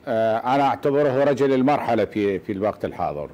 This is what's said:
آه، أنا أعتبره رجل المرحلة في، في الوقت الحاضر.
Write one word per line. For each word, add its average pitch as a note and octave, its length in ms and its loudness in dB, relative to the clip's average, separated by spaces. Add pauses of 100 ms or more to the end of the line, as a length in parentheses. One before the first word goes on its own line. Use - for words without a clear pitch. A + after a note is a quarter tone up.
آه، A2+ 300 0
أنا B2+ 260 0
أعتبره C#3 640 2
رجل C#3 280 2
المرحلة C3 520 2
في، G2+ 340 0
في A2 140 -8
الوقت G2 320 -4
الحاضر. D2+ 500 -6